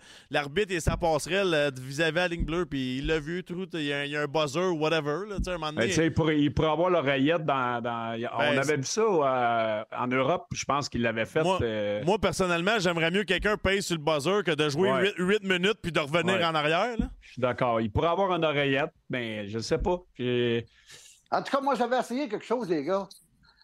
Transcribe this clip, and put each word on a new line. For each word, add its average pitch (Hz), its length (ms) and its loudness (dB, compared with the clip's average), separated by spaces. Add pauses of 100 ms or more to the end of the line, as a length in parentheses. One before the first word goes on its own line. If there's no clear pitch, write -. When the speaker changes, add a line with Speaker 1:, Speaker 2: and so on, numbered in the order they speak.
(320)
Speaker 1:
l'arbitre 147 420 -2
et 165 80 -2
sa 165 160 0
passerelle, 170 560 0
euh, 147 160 2 (100)
vis-à-vis 143 360 -2
la 180 120 2
ligne 170 160 -4
bleue, 165 220 -2
puis 131 320 -4
il 143 100 -4
l'a 160 120 0
vu, 170 260 -6
tout, 180 200 -8 (100)
il 156 80 -4
y 143 100 -2
a, 143 120 -2
il 143 60 -8
y 147 60 -4
a 147 60 -2
un - 40 0
buzzer 151 320 0 (120)
ou 160 80 -2
whatever, 156 400 0 (100)
là, 196 80 -8
tu 180 80 -4
sais, 185 60 -6
à - 20 -4
un 175 40 -4
moment 156 140 -6
Speaker 2:
Ben, 151 100 -10
Speaker 1:
donné. 117 80 2
Speaker 2:
tu 190 40 0
sais, 160 140 2
il 156 60 -2
pourrait, 156 280 2
il 143 120 2
pourrait 156 180 2
avoir 165 180 2
l'oreillette 151 560 2
dans, 123 360 0
dans, 117 380 -4
y 117 60 -4
a, - 100 -8
on 117 40 -2
Speaker 1:
Ben, 147 200 2
Speaker 2:
avait 143 180 2
vu 135 60 -2
ça, - 180 -2
euh, 120 800 2 (140)
en 120 100 -2
Europe, 131 460 0
je - 120 -8
pense 139 240 -2
qu'il 120 140 -4
l'avait 113 240 0
fait, 160 160 0
Speaker 1:
Moi, 180 180 2
Speaker 2:
euh, 104 420 -2
Speaker 1:
moi, 185 160 2
personnellement, 180 600 2
j'aimerais 165 320 2
mieux 196 100 2
que 170 60 -4
quelqu'un 190 280 2
paye 190 280 0
sur 175 120 -2
le 156 80 -4
buzzer 156 400 2
que 175 80 0
de 151 160 2
jouer 170 240 2
Speaker 2:
Ouais. 185 120 2
Speaker 1:
huit, 202 140 2
huit 196 260 2
minutes 190 380 2
puis 170 120 -6
de 160 60 0
revenir 165 340 2
Speaker 2:
Ouais. 180 120 2
Speaker 1:
en 160 100 2
arrière, 170 420 2
là. 247 120 -2 (120)
Speaker 2:
Je - 120 -20
suis 117 80 -10
d'accord. 120 380 2
Il 113 120 0
pourrait 151 180 2
avoir 185 260 2
une 165 80 0
oreillette, 143 480 2 (180)
mais 110 380 -6
je 107 120 -6
sais 156 180 -2
pas. 175 220 -2 (160)
Puis 120 500 0 (640)
Speaker 3:
En - 140 0
tout - 120 -12
cas, 277 60 0
moi, 277 140 0
j'avais 240 240 0
essayé 247 280 -4
quelque 208 180 -8
chose, 233 220 -2
les 160 160 0
gars. 190 240 -2 (560)